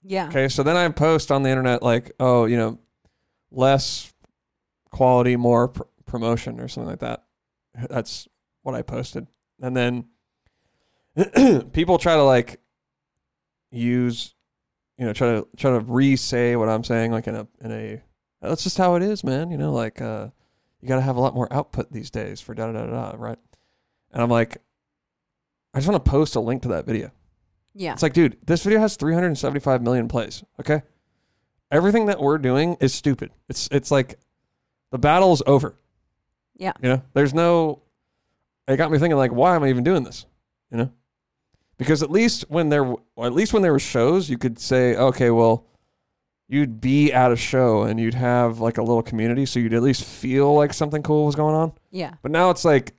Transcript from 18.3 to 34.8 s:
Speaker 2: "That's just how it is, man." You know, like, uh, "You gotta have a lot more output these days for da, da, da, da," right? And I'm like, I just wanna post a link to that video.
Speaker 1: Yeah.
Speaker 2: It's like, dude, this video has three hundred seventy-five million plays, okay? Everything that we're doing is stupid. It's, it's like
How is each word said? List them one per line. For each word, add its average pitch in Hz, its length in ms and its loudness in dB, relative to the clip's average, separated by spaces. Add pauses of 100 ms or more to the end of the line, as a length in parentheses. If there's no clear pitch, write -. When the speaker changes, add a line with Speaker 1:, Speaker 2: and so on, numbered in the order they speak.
Speaker 2:
"That's - 220 -6
just 185 140 -6
how 180 180 2
it 175 80 0
is, 208 200 -4
man." 143 280 -4
You 156 60 -8
know, 147 160 -4
like, 113 280 -6
uh, 110 280 -10 (520)
"You 127 60 -14
gotta 131 140 0
have 131 140 -2
a 123 60 0
lot 131 120 0
more 123 180 -4
output - 400 -6
these - 200 -14
days 101 300 -12
for 117 120 -18
da, 110 180 -8
da, 110 140 -8
da, 117 260 -10
da," - 60 -16
right? 113 200 -12 (760)
And 117 100 -4
I'm 120 80 0
like, 117 280 0 (1160)
I 135 60 -4
just 147 80 -2
wanna 196 120 2
post 147 360 2
a 120 40 2
link 117 240 -4
to 123 60 -6
that 85 160 -4
video. - 260 -6 (640)
Speaker 1:
Yeah. 185 200 -8
Speaker 2:
It's - 100 -4
like, 147 100 0
dude, 160 320 2
this 170 180 0
video 214 160 2
has 214 160 0
three 156 180 -2
hundred 170 240 0
seventy-five 135 440 -2
million 120 260 0
plays, - 360 -8 (160)
okay? 151 240 -2 (880)
Everything 202 340 4
that 196 160 0
we're 143 160 2
doing 143 420 0
is 135 140 0
stupid. - 380 -4 (180)
It's, - 220 -8
it's 139 200 -2
like 131 260 0 (760)